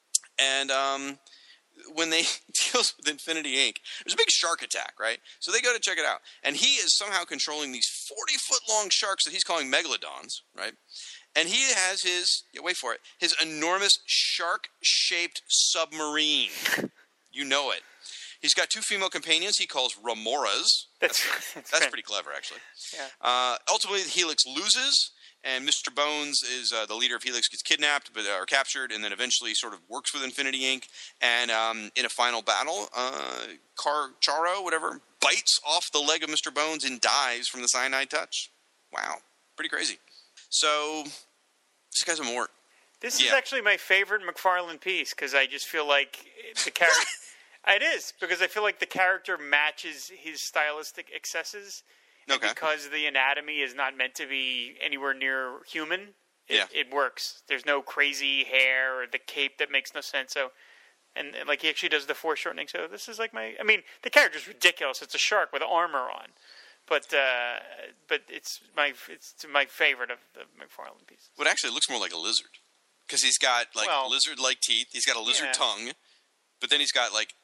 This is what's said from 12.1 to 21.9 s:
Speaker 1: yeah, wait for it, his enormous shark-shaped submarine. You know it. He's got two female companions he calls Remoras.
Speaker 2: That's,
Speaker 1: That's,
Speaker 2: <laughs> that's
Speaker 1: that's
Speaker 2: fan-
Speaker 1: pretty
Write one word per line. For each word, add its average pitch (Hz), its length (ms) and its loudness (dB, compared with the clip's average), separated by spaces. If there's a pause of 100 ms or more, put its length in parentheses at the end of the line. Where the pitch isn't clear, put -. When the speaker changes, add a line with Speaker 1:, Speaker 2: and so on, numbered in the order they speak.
Speaker 1:
yeah, - 80 -12
wait 175 140 -2
for 123 180 -4
it, - 60 -8 (200)
his 165 220 2
enormous 170 640 2
shark-shaped - 1400 0
submarine. 151 1000 2 (840)
You 139 140 -6
know 135 260 0
it. 87 100 -2 (600)
He's 151 120 4
got 175 160 2
two 220 120 -4
female 196 280 -2
companions 165 480 0
he 185 100 0
calls 127 280 -2
Remoras. 113 920 0 (160)
Speaker 2:
That's, - 240 2
Speaker 1:
That's, - 280 -4
Speaker 2:
<laughs> - 0 -
that's - 180 -14
Speaker 1:
that's 156 120 4
Speaker 2:
fan- 135 60 4
Speaker 1:
pretty 113 140 -6